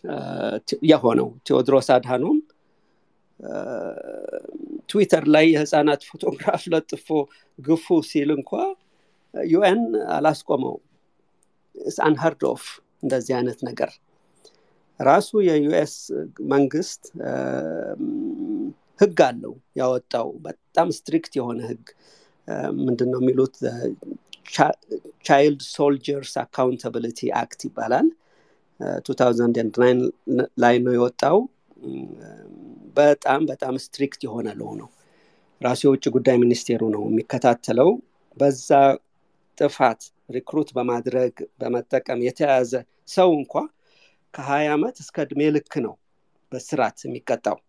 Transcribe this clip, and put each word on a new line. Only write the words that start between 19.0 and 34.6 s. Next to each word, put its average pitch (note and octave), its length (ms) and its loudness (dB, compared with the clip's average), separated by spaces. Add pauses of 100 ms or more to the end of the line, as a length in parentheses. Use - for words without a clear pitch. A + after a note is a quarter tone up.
አለው A#2+ 320 0 (220)
ያወጣው B2+ 520 -2 (140)
በጣም - 500 -2
ስትሪክት - 420 -4
የሆነ A#2+ 320 -4
ህግ። A#2 200 -10 (640)
እ፣ - 60 -6 (220)
ምንድን B2 340 -2
ነው B2+ 100 -2
የሚሉት? B2+ 360 2 (1700)
ቻይልድ C#3+ 440 4
ሶልጀርስ C#3+ 680 -2
አካውንታብሊቲ A#2+ 840 -4 (140)
አክት - 300 -6
ይባላል። B2 440 0 (720)
እ፣ - 220 -6
ቱ C3 140 -6
ታውዘንድ A#2+ 420 2
ኤንድ A2+ 200 -2
ናይን B2 240 4 (560)
ላይ A#2+ 200 4
ነው B2 160 0
የወጣው። B2 440 2 (1600)
በጣም፣ C#3+ 500 4
በጣም C3 320 -6
ስትሪክት - 440 -6
የሆነ A2+ 320 -8
ለው G#2+ 220 -10